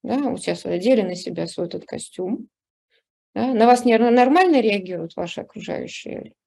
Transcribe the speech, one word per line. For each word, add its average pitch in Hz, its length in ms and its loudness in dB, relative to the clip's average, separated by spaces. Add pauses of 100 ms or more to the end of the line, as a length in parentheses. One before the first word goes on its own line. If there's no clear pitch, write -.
Да? 233 160 -4
Вот 277 220 -4
сейчас 175 240 -6
вы - 80 -6
одели 208 300 2
на 180 140 -4
себя 170 320 -8
свой 175 200 -6
этот 180 180 -12
костюм. - 640 -10 (880)
Да? 247 180 -2
На 226 120 4
вас 240 180 6
не-, 233 140 4
нормально 254 640 6
реагируют 185 560 -4
ваши - 240 -8
окружающие - 920 -12 (140)